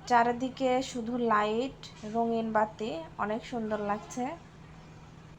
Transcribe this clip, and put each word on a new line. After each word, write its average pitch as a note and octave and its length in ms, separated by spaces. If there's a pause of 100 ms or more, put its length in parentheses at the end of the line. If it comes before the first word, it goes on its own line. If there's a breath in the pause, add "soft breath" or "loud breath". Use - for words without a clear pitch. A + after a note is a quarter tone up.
চারিদিকে B3 760
শুধু A#3+ 360
লাইট, A3 960
রঙিন A3+ 380
বাতি, A3 500 (160)
অনেক G#3+ 280
সুন্দর A3 340
লাগছে। G#3+ 560 (1040)